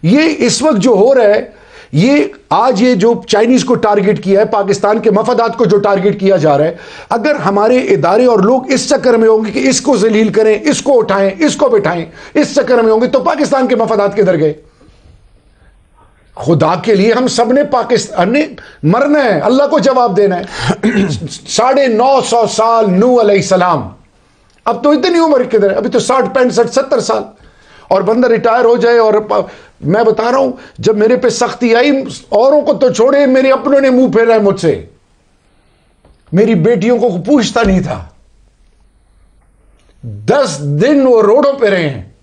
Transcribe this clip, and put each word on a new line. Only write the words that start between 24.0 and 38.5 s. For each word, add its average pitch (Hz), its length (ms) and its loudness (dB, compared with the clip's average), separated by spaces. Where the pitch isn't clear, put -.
अब 202 160 -4
तो 294 100 4
इतनी 349 260 0
उम्र 294 260 2
किधर 202 240 0
है? 190 60 -2
अभी 196 140 -4
तो 220 100 0
साठ, 254 360 -2
पैंसठ, 247 320 0
सत्तर 269 320 -2
साल, 220 260 -4
और 190 120 0
बंदा 226 240 0
रिटायर 233 380 0
हो 233 120 2
जाए 233 200 2
और 214 340 0
प-, 202 160 -2
मैं 202 220 0
बता 220 240 0
रहा 262 100 0
हूं, 262 140 -2
जब 214 180 0
मेरे 220 200 2
पे 247 120 0
सख्ती 233 440 -2
आई, 269 320 0
औरों 269 300 2
को 294 120 -2
तो 254 200 0
छोड़े, 277 320 2
मेरे 262 240 2
अपनों 269 320 2
ने 269 80 2
मुंह 254 220 2
फेरा 226 240 2
है 214 80 0
मुझसे। 170 480 -2
मेरी 220 220 2
बेटियों 220 440 0
को 233 100 0
पूछता 220 540 -2
नहीं 190 180 0
था। - 340 -10